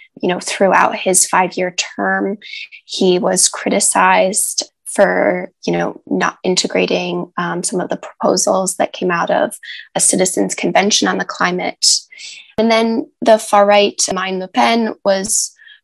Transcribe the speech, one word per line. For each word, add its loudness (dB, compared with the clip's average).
You 0
know, 0
throughout 0
his 0
five-year 0
term, -2
he 2
was 2
criticized 0
for, 0
you 0
know, -2
not -2
integrating, -2
um, -4
some -4
of -6
the -4
proposals -2
that -2
came -4
out -2
of 0
a -2
citizens' 0
convention 0
on -2
the -4
climate. -2
And 2
then 0
the 6
far 4
right, 4
Marine -4
Le -8
Pen, 0
was -2